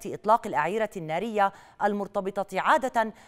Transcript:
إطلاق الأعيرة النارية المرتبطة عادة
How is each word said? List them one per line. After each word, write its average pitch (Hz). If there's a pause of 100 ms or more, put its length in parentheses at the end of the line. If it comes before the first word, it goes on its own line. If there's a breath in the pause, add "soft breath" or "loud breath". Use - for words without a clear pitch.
إطلاق 214
الأعيرة 185
النارية 196 (300 loud breath)
المرتبطة 202
عادة 233 (140)